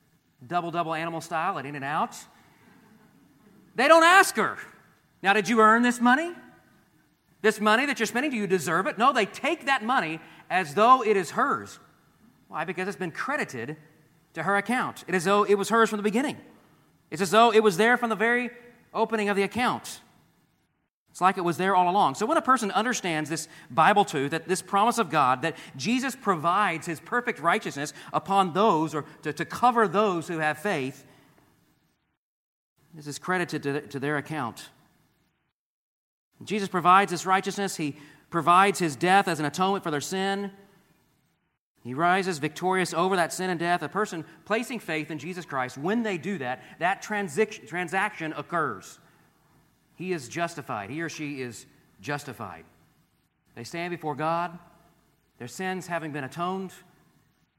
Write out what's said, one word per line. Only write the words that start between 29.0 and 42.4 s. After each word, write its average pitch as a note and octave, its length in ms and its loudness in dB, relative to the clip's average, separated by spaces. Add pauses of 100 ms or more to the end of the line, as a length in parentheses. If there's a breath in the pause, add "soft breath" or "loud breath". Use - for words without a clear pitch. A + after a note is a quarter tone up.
to, D3+ 100 -6
to F3 100 -4
cover A#3 460 2
those F3+ 400 0
who E3 100 -4
have D3+ 200 -2
faith, C#3+ 460 -4 (1900 soft breath)
this D3 140 -18
is C#3+ 120 -10
credited F3 440 -4
to, C#3+ 180 -2
to - 180 -10
their C#3+ 160 -2
account. C#3 540 -6 (1700)
Jesus G3 260 -4
provides F#3 420 4
this E3 140 -6
righteousness. F#3+ 500 -2
He D3 220 -6 (320 loud breath)
provides F3 500 4
his D#3+ 160 -2
death F#3 320 4
as E3 140 -2
an D3+ 40 -2
atonement F#3 380 -2
for E3+ 80 -4
their C#3+ 100 -4
sin. G3 500 -4 (1300)
He A#2+ 100 -8
rises F3 440 0
victorious E3+ 560 -2